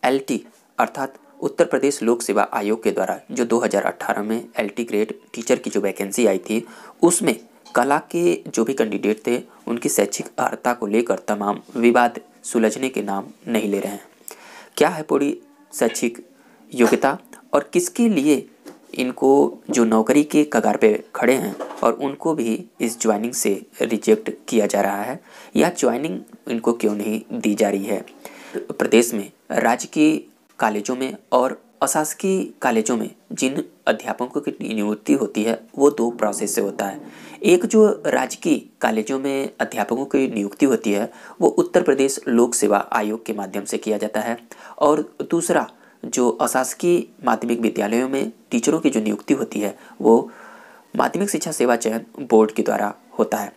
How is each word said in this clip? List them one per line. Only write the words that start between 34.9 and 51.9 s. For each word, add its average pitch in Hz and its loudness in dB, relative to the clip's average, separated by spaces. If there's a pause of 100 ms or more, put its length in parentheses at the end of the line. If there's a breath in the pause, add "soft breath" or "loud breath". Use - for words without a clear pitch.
होती 110 0
है, 113 -2 (180)
वो 139 6
दो 120 -2
प्रोसेस 104 -2
से 110 -2
होता 101 -4
है। 95 -8 (420 loud breath)
एक 180 6
जो 220 6 (180)
राजकीय 131 0 (220)
कॉलेजों 117 0
में 135 -4 (100)
अध्यापकों 131 -4
की 135 2
नियुक्ति 107 -2
होती 117 2
है, 101 0 (300 loud breath)
वो 170 6
उत्तर - 2
प्रदेश 135 2
लोक 117 4
सेवा 101 2
आयोग 110 -2
के 113 -6
माध्यम 101 -8
से - -6
किया 214 -2
जाता 202 -4
है 117 -4 (400 loud breath)
और 151 2 (120)
दूसरा 165 -2 (320 soft breath)
जो 120 0
अशासकीय 131 0 (220)
माध्यमिक 120 0
विद्यालयों 113 0
में 135 -2 (200)
टीचरों 147 2
की 160 2
जो 117 0
नियुक्ति 107 0
होती - -4
है, 101 -4 (240 loud breath)
वो 160 4 (600 loud breath)
माध्यमिक 175 0
शिक्षा 165 -4
सेवा 123 2
चयन 113 -4 (160)